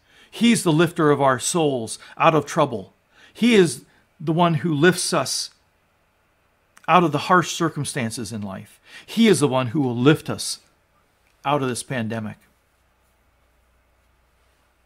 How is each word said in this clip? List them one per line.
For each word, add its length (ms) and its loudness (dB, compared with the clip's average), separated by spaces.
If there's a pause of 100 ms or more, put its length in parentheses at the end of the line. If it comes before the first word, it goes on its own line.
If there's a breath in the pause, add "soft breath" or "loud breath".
(300 soft breath)
He's 320 2
the 100 2
lifter 380 2
of 100 2
our 180 2
souls 600 -4 (180 loud breath)
out 180 4
of 120 0
trouble. 480 -4 (400 soft breath)
He 200 2
is 300 2 (340 soft breath)
the 140 -4
one 220 2
who 180 -2
lifts 400 0
us 380 -4 (1400)
out 160 6
of 80 0
the 160 -4
harsh 240 2
circumstances 800 -6
in 100 -10
life. 380 -14 (260 loud breath)
He 220 2
is 120 4
the 80 2
one 200 -2
who 120 -4
will 160 -2
lift 320 2
us 320 -8 (840)
out 180 0
of 60 -2
this 140 -6
pandemic. 540 -8 (2500)